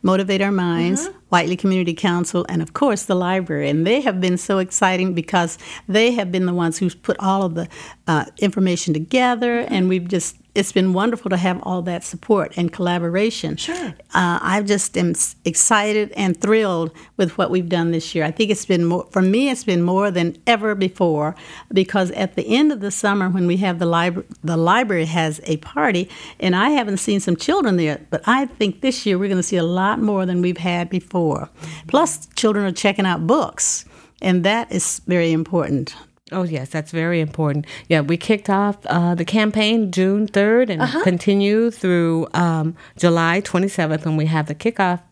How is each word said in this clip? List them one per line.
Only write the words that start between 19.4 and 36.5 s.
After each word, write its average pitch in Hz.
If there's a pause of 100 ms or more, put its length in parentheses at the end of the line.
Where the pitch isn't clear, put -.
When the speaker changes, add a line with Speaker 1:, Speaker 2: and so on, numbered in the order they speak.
Speaker 1:
it's 247
been 175
more 190
than 170 (100)
ever 214
before, 175 (380)
because 190
at 190
the -
end 277
of 220
the 202
summer 202
when 180
we 175
have 185
the 175
libra-, 170 (180)
the 165
library 180
has 160
a 160
party, 185 (320)
and 185
I 226
haven't 226
seen 202
some 180
children 285
there, 151 (100)
but -
I 269
think 208
this 262
year 196
we're 196
gonna 185
see -
a 170
lot 185
more 202
than 180
we've 180
had 175
before. 180 (680)
Plus, -
children 208
are 190
checking 196
out 170
books, - (360)
and 180
that 214
is -
very 170
important. 160 (380)
Speaker 3:
Oh, 185
yes, 151